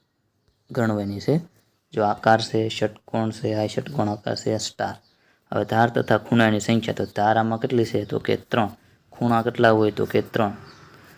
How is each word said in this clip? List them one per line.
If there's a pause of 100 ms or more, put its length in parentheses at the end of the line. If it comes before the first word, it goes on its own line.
(680)
ગણવાની
છે. (580)
જો
આકાર
છે, (100)
ષટકોણ
છે,
આ
ષટકોણ
આકાર
છે,
આ
સ્ટાર. (560)
હવે
ધાર
તથા
ખૂણાની
સંખ્યા,
તો
ધાર
આમાં
કેટલી
છે?
તો
કે
ત્રણ. (440)
ખૂણા
કેટલા
હોય?
તો
કે
ત્રણ. (640)